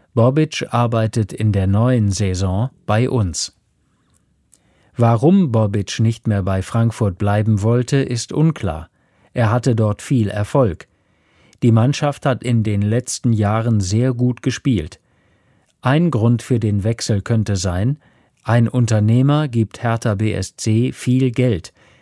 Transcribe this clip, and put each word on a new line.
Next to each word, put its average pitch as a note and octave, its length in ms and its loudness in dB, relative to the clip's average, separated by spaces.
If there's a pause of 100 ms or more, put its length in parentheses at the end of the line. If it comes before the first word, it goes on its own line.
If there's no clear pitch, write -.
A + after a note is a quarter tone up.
(140)
"Bobic C3+ 560 2
arbeitet A#2 640 -2
in G#2+ 180 0
der F#2+ 160 0
neuen G#2+ 460 2
Saison F#2+ 560 -2 (160)
bei A2+ 240 0
uns." G2+ 480 -4 (1400)
Warum B2+ 560 4
Bobic G#2+ 480 -2
nicht A2+ 280 -2
mehr G2+ 160 0
bei F#2+ 180 -2
Frankfurt A2+ 560 -2
bleiben G#2 440 0
wollte, A#2+ 360 0
ist B2 340 -4
unklar. G#2 580 -2 (440)
Er A#2 180 2
hatte A#2+ 240 2
dort G#2+ 260 0
viel A2+ 280 0
Erfolg. G#2 580 -2 (720)
Die A#2+ 120 4
Mannschaft C#3 520 0
hat B2 160 -2
in A#2 220 0
den G#2 180 -2
letzten A#2 520 -2
Jahren G#2+ 480 0
sehr A2 320 0
gut B2 280 -2
gespielt. A2+ 600 -4 (800)
Ein D#3 280 2
Grund A#2 320 2
für B2 180 -2
den G#2 240 0
Wechsel A2 380 -2
könnte G#2 360 -2
sein, F#2+ 420 -2 (440)
ein A#2 240 2
Unternehmer B2 800 2
gibt A#2 360 -4
Hertha A2+ 320 -2
B G#2 180 -2
S F#2+ 220 -6
C A#2 360 0
viel B2+ 380 0
Geld. A#2+ 440 -2 (280)